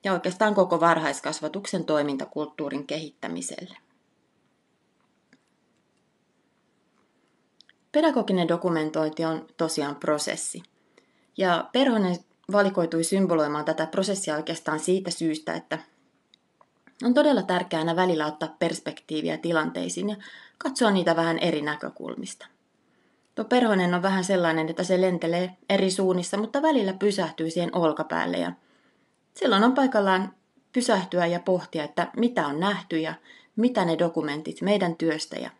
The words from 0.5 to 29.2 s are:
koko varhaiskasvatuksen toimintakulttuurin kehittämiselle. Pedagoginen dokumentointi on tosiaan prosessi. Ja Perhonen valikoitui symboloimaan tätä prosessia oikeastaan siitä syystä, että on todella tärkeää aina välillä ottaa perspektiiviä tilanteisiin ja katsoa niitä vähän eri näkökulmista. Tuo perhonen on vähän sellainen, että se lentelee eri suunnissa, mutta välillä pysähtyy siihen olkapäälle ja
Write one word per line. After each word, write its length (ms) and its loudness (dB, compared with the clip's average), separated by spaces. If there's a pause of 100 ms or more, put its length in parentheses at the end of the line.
koko 260 4
varhaiskasvatuksen 1040 0
toimintakulttuurin 1000 -4
kehittämiselle. 880 -10 (4000)
Pedagoginen 560 2
dokumentointi 760 0
on 220 -4 (100)
tosiaan 400 -4
prosessi. 680 -4 (760)
Ja 360 0
Perhonen 440 2 (360)
valikoitui 520 2
symboloimaan 600 2
tätä 220 -2
prosessia 500 -2
oikeastaan 440 -4
siitä 300 -2
syystä, 440 -4
että 240 -8 (1300)
on 100 4
todella 280 6
tärkeää 380 -2
aina 160 0
välillä 300 2
ottaa 320 -6
perspektiiviä 800 -4
tilanteisiin 680 -2
ja 80 -6 (420)
katsoa 320 2
niitä 260 4
vähän 220 2
eri 240 0
näkökulmista. 840 -8 (880)
Tuo 100 -4
perhonen 500 4
on 80 0
vähän 220 2
sellainen, 440 2
että 160 -4
se 160 2
lentelee 560 0 (120)
eri 220 2
suunnissa, 460 0
mutta 260 -2
välillä 300 2
pysähtyy 580 -2
siihen 260 -2
olkapäälle 600 0
ja 160 -2 (840)